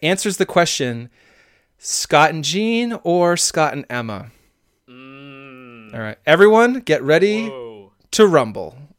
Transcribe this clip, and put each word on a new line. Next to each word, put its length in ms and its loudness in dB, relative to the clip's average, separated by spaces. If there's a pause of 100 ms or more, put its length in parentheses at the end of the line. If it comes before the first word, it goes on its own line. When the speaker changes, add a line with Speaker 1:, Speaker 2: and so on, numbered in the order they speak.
Speaker 1:
answers 340 -2
the 80 -2
question, 640 -2 (680)
Scott 520 2
and 140 -8
Jean 480 -4 (100)
or 340 2
Scott 360 -2
and 160 -10
Emma? 420 -8 (580)
Speaker 2:
Mm. 1040 -20
Speaker 1:
All 60 -12
right, 260 -10
everyone, 540 4
get 240 -2
ready 460 0
Speaker 2:
Whoa. 420 -18 (200)
Speaker 1:
to 140 6
rumble. 520 0 (220)